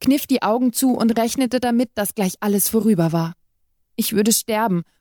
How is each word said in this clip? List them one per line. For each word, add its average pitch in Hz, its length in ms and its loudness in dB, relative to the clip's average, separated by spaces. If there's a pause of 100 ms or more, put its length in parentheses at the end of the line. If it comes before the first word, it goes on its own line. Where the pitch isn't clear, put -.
kniff 277 260 0
die - 160 0
Augen 233 300 0
zu 254 220 0
und 226 240 0
rechnete 240 420 0
damit, 240 340 0
dass 202 200 -4
gleich 185 260 -2
alles 202 300 0
vorüber 196 420 2
war. 165 220 -2 (600)
Ich 226 180 -4
würde 214 180 2
sterben, 214 520 -2 (160)